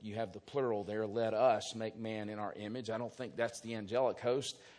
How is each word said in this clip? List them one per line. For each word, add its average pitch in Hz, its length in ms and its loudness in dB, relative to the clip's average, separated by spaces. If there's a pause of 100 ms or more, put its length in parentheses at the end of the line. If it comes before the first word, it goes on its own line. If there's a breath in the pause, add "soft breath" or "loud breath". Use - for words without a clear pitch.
you 104 120 -8
have 110 180 -2
the 104 80 -12
plural 120 420 0
there, 107 240 -2
"Let 110 280 2
us 113 400 4
make 110 200 -4
man 110 360 -4
in 107 80 -8
our 101 160 -4
image." 107 340 -6
I 110 80 0
don't 117 180 -4
think 123 220 -8
that's 117 240 0
the 113 140 -6
angelic 110 440 2
host. 123 380 0 (220 loud breath)